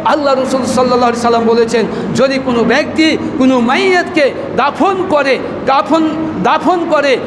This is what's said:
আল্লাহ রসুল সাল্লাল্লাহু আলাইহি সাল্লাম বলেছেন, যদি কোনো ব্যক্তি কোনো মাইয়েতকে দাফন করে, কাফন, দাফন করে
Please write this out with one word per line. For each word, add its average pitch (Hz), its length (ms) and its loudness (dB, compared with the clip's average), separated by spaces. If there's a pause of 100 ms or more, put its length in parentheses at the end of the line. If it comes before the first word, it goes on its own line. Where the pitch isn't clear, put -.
আল্লাহ 285 300 0
রসুল 254 300 -2
সাল্লাল্লাহু 247 460 2
আলাইহি 233 160 -4
সাল্লাম 233 260 2
বলেছেন, 226 320 2 (300)
যদি 262 240 2
কোনো 247 260 -2
ব্যক্তি 311 440 2 (300)
কোনো 262 220 4
মাইয়েতকে 349 640 0 (300)
দাফন 294 400 0 (140)
করে, 277 240 2 (320)
কাফন, 285 360 0 (400)
দাফন 311 360 0 (120)
করে 285 220 2 (140)